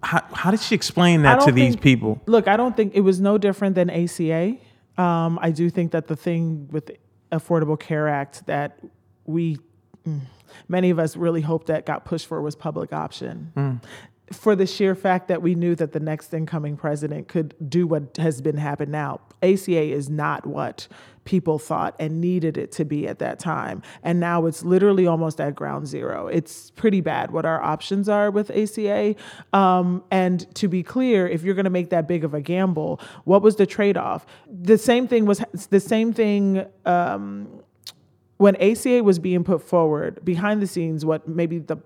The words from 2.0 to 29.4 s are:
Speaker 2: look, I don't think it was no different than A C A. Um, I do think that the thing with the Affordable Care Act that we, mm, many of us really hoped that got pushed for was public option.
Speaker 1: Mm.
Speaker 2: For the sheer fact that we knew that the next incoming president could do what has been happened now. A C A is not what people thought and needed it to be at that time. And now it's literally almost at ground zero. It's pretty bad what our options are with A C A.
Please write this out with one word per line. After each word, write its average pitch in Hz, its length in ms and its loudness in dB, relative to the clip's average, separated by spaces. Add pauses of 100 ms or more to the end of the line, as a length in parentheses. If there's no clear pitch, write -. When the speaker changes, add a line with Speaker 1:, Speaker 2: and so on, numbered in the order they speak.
Speaker 2:
look, 220 220 4
I 202 100 4
don't 247 180 0
think 202 200 0
it 202 60 4
was 185 180 4
no 202 180 4
different 196 380 0
than 180 140 2
A 175 180 0
C 160 240 -2
A. 180 280 -2 (380)
Um, 170 440 2
I 165 100 0
do 165 180 0
think 170 220 -2
that 160 160 -2
the 160 80 -4
thing 165 560 -4
with 151 160 -8
the - 80 -16 (360)
Affordable 156 480 0
Care 151 280 -2
Act 143 400 -6
that 147 320 -4 (460)
we, 160 320 -2 (500)
mm, 151 140 -6 (460)
many 180 220 2
of 170 100 2
us 160 160 0
really 170 260 0
hoped 160 260 -4
that 156 180 -2
got 147 200 -6
pushed 160 200 -6
for 160 160 -8
was 151 140 -6
public 156 380 -8
option. - 640 -10
Speaker 1:
Mm. 135 260 -4 (500)
Speaker 2:
For 214 240 0
the 190 120 0
sheer 190 260 0
fact 185 360 -2
that 170 120 0
we 175 140 0
knew 175 200 0
that 160 160 -4
the 156 80 -6
next 156 360 -8
incoming 151 420 -6
president 147 500 -6
could 156 280 -4 (120)
do 170 200 0
what 147 300 -4
has 156 240 -2
been 147 160 -2
happened 147 340 -6
now. 147 280 -6 (220)
A 190 140 4
C 190 220 -2
A 151 140 0
is 139 180 -4
not 147 360 -4
what 147 420 -8 (380)
people 165 340 0
thought 165 400 -4
and 160 220 -4
needed 175 360 -2
it - 140 -8
to - 140 -4
be 147 220 -4
at - 120 -10
that - 200 -6
time. - 420 -6 (220)
And 170 160 0
now 170 280 0
it's 160 160 -6
literally 185 420 4
almost 165 360 0
at 143 140 -2
ground 143 320 -8
zero. 131 400 -8
It's - 440 -6
pretty 196 300 0
bad 156 300 -4
what 160 140 -4
our 160 160 -2
options 196 460 -4
are 208 220 2
with 208 220 -2
A 214 160 0
C 208 220 -4
A. 208 260 0 (360)